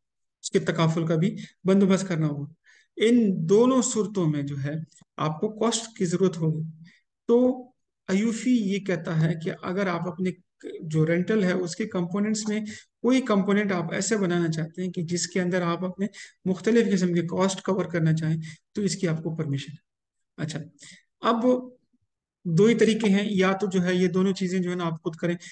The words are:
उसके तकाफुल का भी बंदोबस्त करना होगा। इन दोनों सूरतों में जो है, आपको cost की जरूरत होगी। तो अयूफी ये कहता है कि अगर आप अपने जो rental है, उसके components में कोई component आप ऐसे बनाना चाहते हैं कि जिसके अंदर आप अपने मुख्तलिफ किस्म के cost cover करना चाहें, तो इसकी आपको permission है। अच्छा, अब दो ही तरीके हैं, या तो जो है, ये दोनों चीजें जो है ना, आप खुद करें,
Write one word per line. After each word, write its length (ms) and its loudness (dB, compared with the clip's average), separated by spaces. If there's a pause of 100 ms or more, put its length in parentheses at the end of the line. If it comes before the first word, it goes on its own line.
(440)
उसके 160 -2
तकाफुल 480 2
का 80 2
भी 220 0 (280)
बंदोबस्त 420 4
करना 200 0
होगा। 280 -6 (500)
इन 400 4
दोनों 360 6
सूरतों 460 0
में 180 0
जो 100 -6
है, 300 -6 (340)
आपको 300 -2
cost 480 -4
की 80 0
जरूरत 320 0
होगी। 520 -4 (380)
तो 400 2 (420)
अयूफी 500 2
ये 200 -2
कहता 360 -4
है 200 2
कि 140 -6
अगर 380 -4
आप 200 -4
अपने 260 -4 (500)
जो 200 0
rental 400 2
है, 100 2
उसके 320 -4
components 640 -2
में 160 -4 (360)
कोई 200 4
component 500 2
आप 220 -2
ऐसे 240 -2
बनाना 320 0
चाहते 320 -6
हैं 100 -4
कि 120 -6
जिसके 360 -4
अंदर 220 0
आप 220 -2
अपने 260 -4 (380)
मुख्तलिफ 400 2
किस्म 260 2
के 80 2
cost 440 0
cover 220 0
करना 260 2
चाहें, 280 -2 (340)
तो 60 -4
इसकी 260 -2
आपको 280 -4
permission 360 -4
है। 80 -18 (580)
अच्छा, 220 -8 (640)
अब 480 0 (760)
दो 200 4
ही 80 4
तरीके 320 2
हैं, 240 2
या 220 2
तो 140 -2
जो 140 0
है, 160 0
ये 100 2
दोनों 260 2
चीजें 280 -2
जो 80 -2
है 60 -4
ना, 80 -4
आप 200 -4
खुद 120 -4
करें, 220 -2 (140)